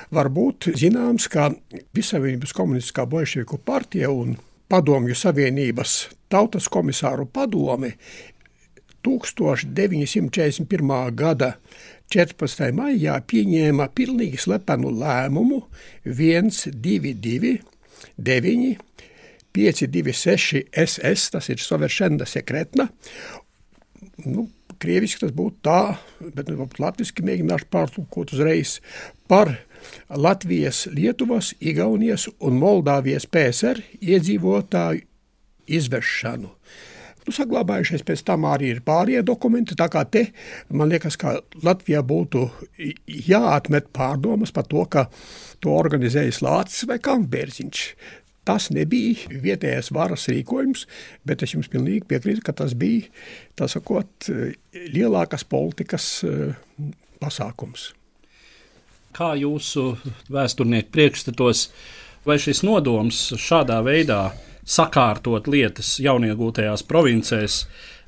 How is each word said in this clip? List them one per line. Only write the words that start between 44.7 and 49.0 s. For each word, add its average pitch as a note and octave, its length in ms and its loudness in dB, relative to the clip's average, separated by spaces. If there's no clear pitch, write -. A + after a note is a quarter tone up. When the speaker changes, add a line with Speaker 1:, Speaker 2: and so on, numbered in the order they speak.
Speaker 1:
ka C3+ 160 2
to D3+ 160 2
organizējis C#3+ 640 0
Lācis F3+ 480 -2
vai A#3+ 80 -2
Kantbērziņš. F#3 840 -2
Tas - 320 -2
nebija G#3+ 560 0